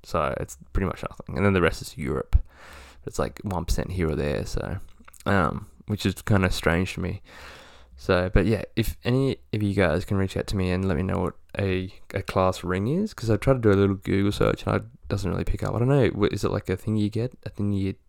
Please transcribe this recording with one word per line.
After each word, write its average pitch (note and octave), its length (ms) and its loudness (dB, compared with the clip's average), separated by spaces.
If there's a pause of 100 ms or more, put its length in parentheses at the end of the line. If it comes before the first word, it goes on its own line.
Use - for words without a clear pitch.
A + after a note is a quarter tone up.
So D2 340 -2
it's - 180 -8 (160)
pretty G2 140 0
much - 160 -4
nothing. - 340 -10
And F#2 80 2
then G2+ 80 6
the F#2 80 4
rest E2 220 2
is - 160 -14
Europe. - 420 2 (680)
It's, - 120 -10
like, - 240 -4
one F2+ 220 -4
percent - 260 -2
here F2+ 180 -2
or D2+ 60 0
there, C#2+ 320 -2
so, - 300 -6 (500)
um, F#2+ 400 0 (200)
which G#2 200 -2
is F#2 160 2
kinda F#2+ 300 4
strange F2 420 2
to F2+ 60 -8
me. F2+ 220 -6 (760)
So, F#2 360 2
but F#2 140 6
yeah, G#2 160 2 (140)
if - 260 0
any C3 360 0 (140)
of G#2+ 120 -2
you G2 100 0
guys F2+ 300 2
can G2+ 120 -2
reach F#2+ 200 0
out - 100 -2
to - 100 -2
me F#2 140 0
and F#2 160 0
let F2+ 100 2
me F2+ 60 0
know F#2 160 -2
what F2+ 160 -2 (240)
a, F#2 340 -2 (220)
a F#2+ 80 -4
class F#2 400 0
ring F#2 240 0
is, F#3 260 -2
'cause - 160 -6
I A2 80 4
tried C3+ 180 2
to C3 40 0
do A2 140 4
a - 20 6
little G2 220 4
Google G2 340 0
search - 340 0
and G#2 120 0
it G2+ 80 -2 (240)
doesn't G2 200 -2
really F2 140 -2
pick - 220 -2
up. G2 100 -2
I G#2+ 60 0
don't B2 80 2
know. C3+ 220 6
Wh-, - 220 0
is G#2 120 -4
it, - 80 0
like, G2+ 180 -4
a F#2 60 0
thing A2 180 -4
you G#2 160 2
get, A2+ 340 -4
a - 40 -10
thing G2+ 240 -4
you G2 240 -2 (120)